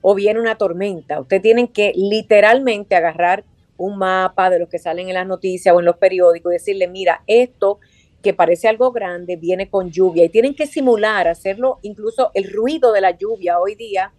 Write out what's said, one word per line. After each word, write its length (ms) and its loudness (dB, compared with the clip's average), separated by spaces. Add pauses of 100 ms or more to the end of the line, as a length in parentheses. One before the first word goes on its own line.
o 120 4
viene 260 0
una 160 -2
tormenta". 640 -6
Ustedes 220 -2
tienen 260 2
que 280 -2
literalmente 1000 2
agarrar 480 0 (320)
un 220 -8
mapa 520 0
de 80 2
los 100 -4
que 100 -10
salen 300 -8
en 60 -8
las 120 -4
noticias 480 0
o 40 6
en 80 2
los 100 2
periódicos 560 2
y 20 0
decirle, 340 -4
"Mira, 380 -2
esto 520 0 (440)
que 120 0
parece 340 2
algo 240 2
grande 440 -8
viene 340 -4
con 200 -4
lluvia", 340 2
y 40 2
tienen 260 2
que 120 -4
simular, 600 0
hacerlo 540 -4
incluso 520 -4
el 180 -4
ruido 400 0
de 80 2
la 120 2
lluvia 480 -4
hoy 160 -2
día 420 -6